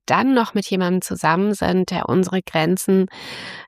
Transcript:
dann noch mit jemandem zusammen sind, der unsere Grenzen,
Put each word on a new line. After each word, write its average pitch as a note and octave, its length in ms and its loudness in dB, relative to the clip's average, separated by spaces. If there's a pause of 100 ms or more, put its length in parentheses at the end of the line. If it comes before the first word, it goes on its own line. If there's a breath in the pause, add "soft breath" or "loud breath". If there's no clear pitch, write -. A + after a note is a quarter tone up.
dann A3+ 300 2
noch A#3 180 0
mit G3+ 140 -2
jemandem F#3 340 0
zusammen F#3 540 0
sind, F#3 360 0
der - 200 -4
unsere F#3 320 2
Grenzen, F#3 640 2 (600 loud breath)